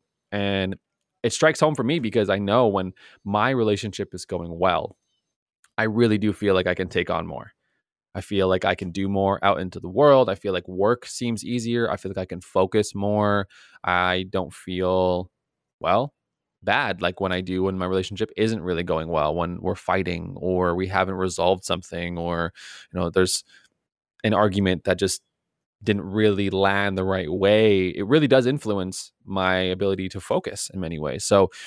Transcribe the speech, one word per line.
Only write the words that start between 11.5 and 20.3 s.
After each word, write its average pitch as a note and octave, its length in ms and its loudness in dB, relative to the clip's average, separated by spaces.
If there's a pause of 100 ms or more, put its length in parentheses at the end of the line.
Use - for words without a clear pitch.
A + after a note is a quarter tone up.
I - 60 -4
feel F#2+ 140 -10
like G2 120 -10
I - 20 -8
can F2+ 160 -10
focus F#2+ 540 0
more. G2+ 520 0 (380)
I F2+ 460 0
don't F#2 240 -4
feel, F#2 760 0 (500)
well, G#2+ 340 0 (480)
bad, G2 400 -2
like, F#2 180 -2
when F#2+ 120 -2
I F#2 100 -2
do, F#2 220 -2
when F#2+ 120 -2
my F#2 80 -4
relationship F#2+ 520 -2
isn't A2 260 0
really F2 220 -2
going D#2+ 240 -2
well, D#2 260 0
when E2+ 260 -4
we're F2+ 140 -4
fighting F2 640 -4